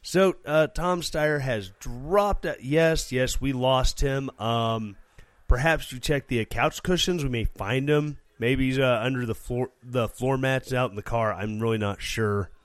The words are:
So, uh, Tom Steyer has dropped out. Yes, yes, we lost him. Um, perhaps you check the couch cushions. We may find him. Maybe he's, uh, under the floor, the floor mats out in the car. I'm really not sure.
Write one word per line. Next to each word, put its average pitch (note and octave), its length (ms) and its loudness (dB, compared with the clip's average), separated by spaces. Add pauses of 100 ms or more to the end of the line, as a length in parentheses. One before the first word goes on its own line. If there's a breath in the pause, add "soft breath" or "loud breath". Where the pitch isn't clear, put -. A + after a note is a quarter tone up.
So, F#3+ 340 2 (100)
uh, D3+ 220 4
Tom F3 320 -2
Steyer D3+ 400 -2
has A2+ 400 -4
dropped E3+ 640 0
out. - 160 -6
Yes, D#3 480 2
yes, B2+ 300 0
we C3+ 120 0
lost C3 480 2
him. C3+ 380 0
Um, A2+ 560 0 (540 soft breath)
perhaps D3 420 2
you B2+ 80 -10
check C#3 300 -2
the A#2 160 0
couch B2 400 -2
cushions. F3+ 400 0
We A2 40 -2
may A2+ 140 -2
find B2+ 480 -2
him. D3+ 280 2 (200)
Maybe C3 280 2
he's, C3 120 0
uh, B2 240 4
under B2 240 -2
the A2 80 -4
floor, B2 360 -4 (120)
the A#2+ 240 -2
floor C3 320 -2
mats C3 340 0
out B2+ 180 0
in G2+ 60 -12
the G#2 60 -8
car. A2+ 320 -2
I'm G#2+ 240 -6
really A2+ 200 0
not G2+ 220 -2
sure. G2+ 500 -2 (140)